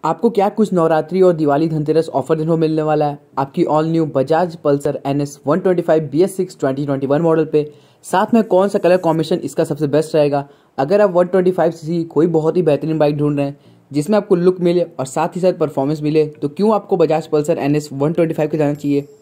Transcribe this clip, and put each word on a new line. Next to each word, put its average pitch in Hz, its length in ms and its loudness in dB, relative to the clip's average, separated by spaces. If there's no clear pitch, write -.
आपको 160 260 0
क्या 196 180 0
कुछ 208 240 0
नवरात्रि 165 480 2
और 180 120 6
दिवाली 151 360 2
धनतेरस 156 420 0
ऑफर 139 260 -2
देखने 156 140 -2
को 165 60 2
मिलने 156 260 0
वाला 151 240 0
है 147 120 -6
आपकी 139 260 -2
all 156 220 0
new 165 240 0
Bajaj 160 480 0
Pulsar 143 360 0
एन 139 140 -2
एस 143 260 -6
वन 160 140 2
ट्वेंटी 180 220 0
फ़ाइव 160 300 0
बी 151 100 2
एस 190 140 0
सिक्स 185 240 -6
ट्वेंटी 139 260 -2
ट्वेंटी 139 200 -2
वन 143 140 2
मॉडल 160 240 2
पे, 156 180 0
साथ 202 300 0
में 226 100 6
कौन 196 240 2
सा 175 100 -2
कलर 175 200 4
कॉम्बिनेशन 165 400 0
इसका 156 260 -2
सबसे 147 220 -4
बेस्ट 151 300 0
रहेगा। 143 300 0
अगर 156 220 2
आप 196 140 2
वन 180 120 4
ट्वेंटी 185 260 2
फ़ाइव 170 180 0
सीसी 165 340 -6
कोई 165 240 2
बहुत 160 280 0
ही 180 60 0
बेहतरीन 156 360 0
बाइक 151 180 2
ढूंढ 147 200 -2
रहे 143 100 -2
हैं 139 100 -10
जिसमें 151 280 -2
आपको 202 180 0
लुक 180 240 2
मिले 175 220 2
और 147 240 -6
साथ 165 300 -4
ही 175 40 -6
साथ 180 120 2
परफॉर्मेंस 147 500 -2
मिले, 151 240 0
तो 147 220 -8
क्यों 202 260 0
आपको 202 220 -2
Bajaj 156 340 0
Pulsar 151 280 0
एन 143 180 0
एस 151 160 -4
वन 139 200 -2
ट्वेंटी 160 220 0
फ़ाइव 151 160 -2
का 160 80 -4
जाना 147 160 0
चाहिए 143 340 -2